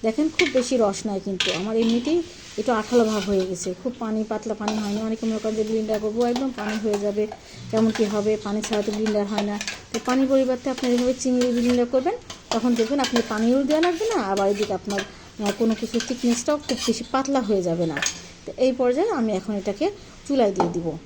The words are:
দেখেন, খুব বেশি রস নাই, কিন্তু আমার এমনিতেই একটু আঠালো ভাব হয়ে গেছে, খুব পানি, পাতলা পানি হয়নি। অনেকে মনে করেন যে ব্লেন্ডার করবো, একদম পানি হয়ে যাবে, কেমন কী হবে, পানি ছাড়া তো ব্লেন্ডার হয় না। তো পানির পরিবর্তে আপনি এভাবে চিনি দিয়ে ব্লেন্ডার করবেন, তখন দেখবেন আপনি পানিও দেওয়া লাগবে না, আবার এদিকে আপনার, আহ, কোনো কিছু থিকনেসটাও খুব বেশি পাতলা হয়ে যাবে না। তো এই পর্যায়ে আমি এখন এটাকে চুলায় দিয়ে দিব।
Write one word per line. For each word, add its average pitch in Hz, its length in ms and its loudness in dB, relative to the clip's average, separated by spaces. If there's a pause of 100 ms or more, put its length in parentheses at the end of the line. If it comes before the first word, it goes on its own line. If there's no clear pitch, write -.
দেখেন, 294 260 2
খুব 320 240 0
বেশি 254 260 2
রস 202 260 2
নাই, 196 200 -2
কিন্তু 190 260 -2
আমার 208 260 -2
এমনিতেই 240 440 2 (360)
একটু 220 140 0
আঠালো 233 320 4
ভাব 214 220 0
হয়ে 190 200 2
গেছে, 185 280 -4 (100)
খুব 247 160 -4
পানি, 220 300 -2
পাতলা 214 240 -4
পানি 214 240 -2
হয়নি। 208 240 -2
অনেকে 220 240 -4
মনে 220 180 0
করেন 220 120 -2
যে 220 80 0
ব্লেন্ডার 220 360 0
করবো, 220 260 0
একদম 247 300 0
পানি 214 220 -4
হয়ে 208 240 0
যাবে, 208 260 0 (440)
কেমন 220 200 4
কী 220 120 2
হবে, 214 400 0
পানি 208 180 -2
ছাড়া 214 200 0
তো 208 100 0
ব্লেন্ডার 208 340 0
হয় 208 160 -2
না। 208 180 -2 (340)
তো 226 120 0
পানির 262 220 2
পরিবর্তে 262 420 2
আপনি 254 240 0
এভাবে 247 260 2
চিনি 247 220 2
দিয়ে 247 100 2
ব্লেন্ডার 240 400 4
করবেন, 269 220 2 (360)
তখন 240 240 2
দেখবেন 233 260 2
আপনি 247 300 2
পানিও 233 340 2
দেওয়া 302 180 4
লাগবে 349 240 2 (100)
না, 285 80 0
আবার 196 260 2
এদিকে 202 240 0
আপনার, 202 260 -4
আহ, - 600 -6
কোনো 226 160 2
কিছু 226 320 -2
থিকনেসটাও 247 500 0
খুব 269 200 -2 (100)
বেশি 233 240 0
পাতলা 269 300 0
হয়ে 202 200 2
যাবে 170 240 0
না। 160 120 -2 (480)
তো - 120 -10
এই 262 140 4
পর্যায়ে 254 380 2
আমি 233 240 0
এখন 220 200 -4
এটাকে 208 380 -2 (360)
চুলায় 262 240 4
দিয়ে 175 220 0
দিব। 170 180 -2 (140)